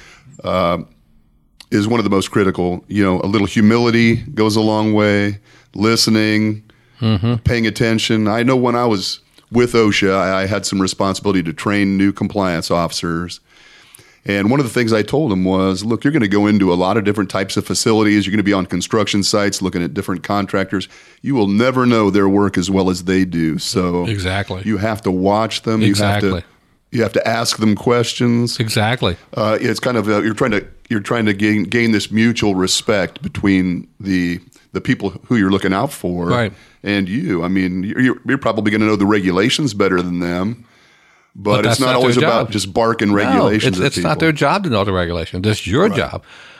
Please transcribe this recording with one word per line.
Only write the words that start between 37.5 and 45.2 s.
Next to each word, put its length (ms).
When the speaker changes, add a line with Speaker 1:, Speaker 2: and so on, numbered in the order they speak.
Speaker 1:
you're, 180
you're, 260
you're 120
probably 320
gonna 160
know 80
the 100
regulations 720
better 260
than 180
them. 460
But 140
Speaker 2:
But 80
Speaker 1:
it's 80
Speaker 2:
that's 140
Speaker 1:
not 60
Speaker 2:
not 80
Speaker 1:
always 200
Speaker 2:
their 140
Speaker 1:
about 160
Speaker 2:
job. 80
Speaker 1:
just 200
barking 360
Speaker 2:
No, 60
Speaker 1:
regulations 640
Speaker 2:
it's, 40
Speaker 1:
at 60
Speaker 2:
it's 100
not 140
Speaker 1:
people. 100
Speaker 2:
their 100
job 340
to 40
know 160
the 80
regulation. 480